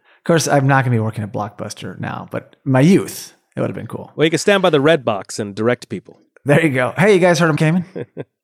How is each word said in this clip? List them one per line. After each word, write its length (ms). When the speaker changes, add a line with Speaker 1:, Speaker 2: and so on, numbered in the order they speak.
Speaker 1:
Of 60
course, 220
I'm 220
not 160
gonna 100
be 60
working 240
at 80
Blockbuster 680
now, 320
but 240
my 160
youth, 520
it 40
would 100
have 60
been 100
cool. 280
Speaker 2:
Well, 120
you 40
can 80
stand 240
by 80
the 100
red 240
box 340
and 160
direct 340
people. 320
Speaker 1:
There 180
you 80
go. 280
Hey, 160
you 60
guys 180
heard 120
him, 60
Kamen? 500
Speaker 2:
<laughs> 180